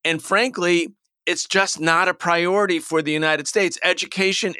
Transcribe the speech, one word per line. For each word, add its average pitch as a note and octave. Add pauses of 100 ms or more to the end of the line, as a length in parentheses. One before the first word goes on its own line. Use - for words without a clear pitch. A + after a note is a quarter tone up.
And D#3+
frankly, F3 (320)
it's E3+
just F#3+
not E3
a F3+
priority F3+
for D#3+
the D3+
United D#3
States. F#3
Education F#3